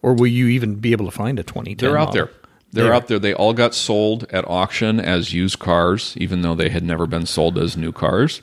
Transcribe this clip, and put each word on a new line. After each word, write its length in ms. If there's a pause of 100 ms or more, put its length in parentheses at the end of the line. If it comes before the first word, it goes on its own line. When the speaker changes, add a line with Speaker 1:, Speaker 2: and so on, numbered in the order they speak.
Speaker 1:
or 120
will 120
you 220
even 280
be 160
able 140
to 40
find 280
a 40
twenty 320
ten 140
Speaker 2:
They're 100
out 100
Speaker 1:
model? 60 (120)
Speaker 2:
there. 40 (420)
They're 120
Speaker 1:
There. 100
Speaker 2:
out 140
there. 100
They 140
all 220
got 200
sold 560
at 180
auction 520
as 320
used 280
cars, 580
even 240
though 120
they 140
had 140
never 240
been 180
sold 320
as 200
new 160
cars. 500